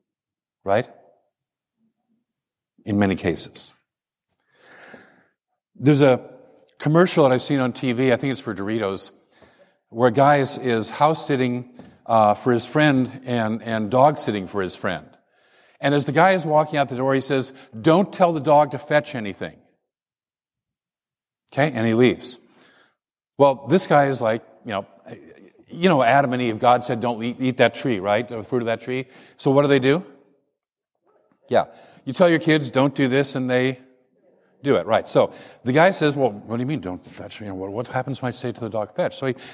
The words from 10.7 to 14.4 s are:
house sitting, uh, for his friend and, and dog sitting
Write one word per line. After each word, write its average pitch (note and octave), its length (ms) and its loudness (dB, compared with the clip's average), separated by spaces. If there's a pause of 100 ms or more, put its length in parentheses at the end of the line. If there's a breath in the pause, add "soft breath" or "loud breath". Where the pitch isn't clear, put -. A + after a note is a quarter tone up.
house D#3 380 0
sitting, B2+ 500 -4 (280 loud breath)
uh, G#2+ 280 4
for B2 200 0
his A#2 120 -2
friend C3 600 0
and, A2+ 360 -4
and A2 300 -6
dog C#3 260 4
sitting G#2 300 -4